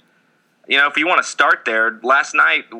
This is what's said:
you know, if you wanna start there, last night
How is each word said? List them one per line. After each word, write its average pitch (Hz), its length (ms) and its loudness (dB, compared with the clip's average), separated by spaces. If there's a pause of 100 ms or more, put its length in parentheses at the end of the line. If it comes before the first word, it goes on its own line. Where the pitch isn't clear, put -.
(680)
you 135 100 2
know, 143 100 4
if 143 80 -6
you 151 100 0
wanna 170 160 2
start 160 440 0
there, 113 360 -2
last 135 320 0
night 151 300 0 (160)